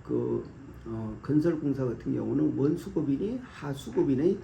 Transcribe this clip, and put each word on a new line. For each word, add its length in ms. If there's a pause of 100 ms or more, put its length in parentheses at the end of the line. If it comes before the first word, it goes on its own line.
그, 400 (420)
어, 360
건설공사 640
같은 280
경우는 440
원수급인이 840
하수급인의 1000